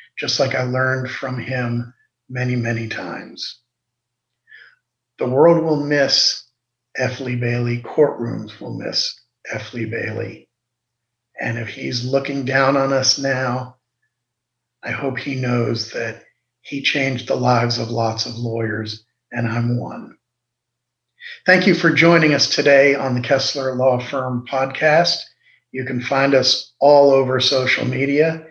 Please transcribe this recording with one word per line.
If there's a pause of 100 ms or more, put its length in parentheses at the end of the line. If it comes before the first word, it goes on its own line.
(180)
just
like
I
learned
from
him (340)
many,
many
times. (1600)
The
world
will
miss (480)
F.
Lee
Bailey.
Courtrooms
will
miss (320)
F.
Lee
Bailey. (920)
And
if
he's
looking
down
on
us
now, (1040)
I
hope
he
knows
that (380)
he
changed
the
lives
of
lots
of
lawyers, (280)
and
I'm
one. (1300)
Thank
you
for
joining
us
today
on
the
Kessler
Law
Firm
podcast. (520)
You
can
find
us
all
over
social
media,